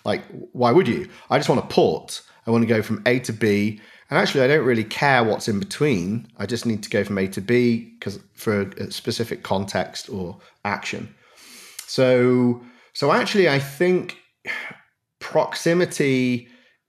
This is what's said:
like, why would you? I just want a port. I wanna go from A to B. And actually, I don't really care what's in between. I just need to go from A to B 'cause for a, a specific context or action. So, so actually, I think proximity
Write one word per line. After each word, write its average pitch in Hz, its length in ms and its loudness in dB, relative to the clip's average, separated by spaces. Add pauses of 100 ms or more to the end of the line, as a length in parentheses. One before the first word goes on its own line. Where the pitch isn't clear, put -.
like, 101 180 -2 (300)
why 123 180 2
would 170 160 6
you? 92 220 -2 (220)
I 131 80 4
just 147 100 -4
want 143 160 2
a - 20 -16
port. - 560 0 (240)
I 113 40 -2
wanna 117 160 4
go 110 160 2
from 107 240 -4
A 123 140 2
to 123 120 -8
B. 107 480 0 (300)
And 147 80 0
actually, 180 240 2
I 127 40 4
don't 147 180 4
really 113 200 2
care 131 400 2
what's 110 240 0
in 101 100 0
between. 104 720 -2 (100)
I 101 80 -6
just 113 180 -4
need 107 180 -2
to - 60 -14
go 101 160 0
from 98 140 -4
A 95 100 0
to 101 120 -8
B 117 600 0
'cause 98 180 -10 (160)
for 104 280 -2
a, 98 40 -4 (180)
a 101 60 -12
specific - 520 -6
context - 640 -4
or 95 300 -10 (260)
action. - 500 -8 (720)
So, 127 760 2 (300)
so 143 200 0
actually, 196 360 4
I 139 100 2
think 180 580 -2 (1040)
proximity 143 1300 0 (400)